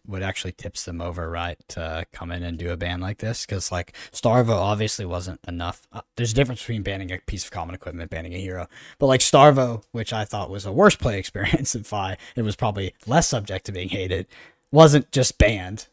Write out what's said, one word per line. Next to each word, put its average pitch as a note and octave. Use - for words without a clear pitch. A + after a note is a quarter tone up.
what F#2+
actually F#2+
tips -
them E2+
over, E2+
right, E2+
to E2
come E2+
in F2
and E2+
do F2
a F2
ban F2
like F#2+
this, A2
'cause, G2
like, F2+
Starvo A2+
obviously G#2
wasn't F2+
enough. E2+
Uh, -
there's A#2
a A2
difference A#2+
between A2
banning F#2+
a F#2
piece -
of -
common E2+
equipment, E2+
banning E2+
a F2+
hero, F#2
but, C#3
like, C3
Starvo, C3+
which A2+
I A2
thought G2+
was G2
a G2+
worse F3
play G#2
<laughs> -
experience -
in G#2
Fi, F#2+
it A#2+
was G#2
probably G2+
less D3
subject G2+
to G#2+
being F#2
hated, F#2
wasn't D3
just -
banned. G#2